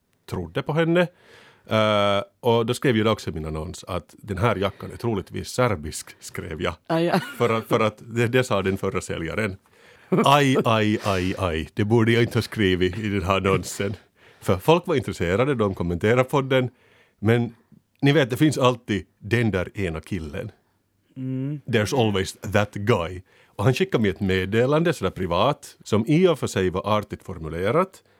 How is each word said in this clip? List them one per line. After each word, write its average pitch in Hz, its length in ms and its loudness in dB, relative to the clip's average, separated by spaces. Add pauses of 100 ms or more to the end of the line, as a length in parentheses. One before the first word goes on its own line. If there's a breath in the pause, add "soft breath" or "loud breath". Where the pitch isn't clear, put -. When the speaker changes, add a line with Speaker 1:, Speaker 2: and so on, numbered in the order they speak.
(300)
Speaker 1:
trodde 90 340 -8
på 151 100 -6
henne. 165 340 2 (640 loud breath)
Eh, 104 540 2 (160)
och 117 260 2
då 120 80 -2
skrev 120 240 0
jag 107 100 2
också 110 220 -2
i 85 40 -6
min 80 120 -8
annons 78 380 -10
att - 340 -10
den 95 200 -10
här 107 180 0
jackan 92 360 -6
är 90 60 -14
troligtvis 98 520 -6
serbisk, 90 720 -4
skrev 82 420 -12
jag. 90 120 -2 (140)
Speaker 2:
Ah, 165 120 0
ja. 170 200 0 (180)
Speaker 1:
För 120 120 2
att, 113 160 -2
för 117 140 2
att 110 260 0
det, 117 220 0
det 127 160 2
sa 101 180 0
den 95 160 0
förra 92 240 -4
säljaren. 92 560 -6 (680 soft breath)
Aj, 139 400 6
aj, 107 380 2
aj, 92 340 -2
aj. 82 360 -4
Det 107 120 -2
borde 113 260 4
jag 117 120 4
inte 117 140 -2
ha 113 40 2
skrivit 92 560 0
i 107 120 -4
den 98 140 -2
här 95 140 2
annonsen. 95 560 0 (480 soft breath)
För 95 160 0
folk 170 300 2
var 170 80 0
intresserade, 101 600 0
de 104 200 0
kommenterade 92 480 2
på 139 180 -2
den. 131 280 0 (500 soft breath)
Men 117 340 2 (480)
ni 143 100 4
vet, 143 180 4
det 123 80 -4
finns 151 200 2
alltid 120 480 0 (140)
den 113 320 0
där 90 280 -2
ena 82 200 -4
killen. 82 520 -10 (680)
Speaker 2:
Mm. 131 480 -8
Speaker 1:
There's 113 420 0
always 98 260 -2 (200)
that 104 200 0
guy. 95 480 -2 (260 soft breath)
Och - 160 -8
han 127 100 4
skickade 147 280 0
mig 98 100 2
ett - 80 -4
meddelande 113 760 0
sådär 92 180 -2
privat, 95 720 -2
som 107 240 0
i 170 200 6
och 160 120 2
för 117 80 -2
sig 92 220 0
var 98 280 -2
artigt - 260 -8
formulerat. 92 800 -4 (160)